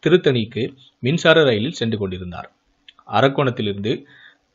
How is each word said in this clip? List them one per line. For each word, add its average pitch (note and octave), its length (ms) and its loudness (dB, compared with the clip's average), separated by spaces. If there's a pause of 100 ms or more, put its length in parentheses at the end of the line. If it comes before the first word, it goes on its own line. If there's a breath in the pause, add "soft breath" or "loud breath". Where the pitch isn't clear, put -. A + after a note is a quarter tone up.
திருத்தணிக்கு C3 680 0 (240 soft breath)
மின்சார D#3+ 460 4
ரயிலில் A#2+ 280 0
சென்று A2+ 260 -4
கொண்டிருந்தார். F#2 540 -8 (600)
அரக்கோணத்திலிருந்து A2+ 880 -2 (520 loud breath)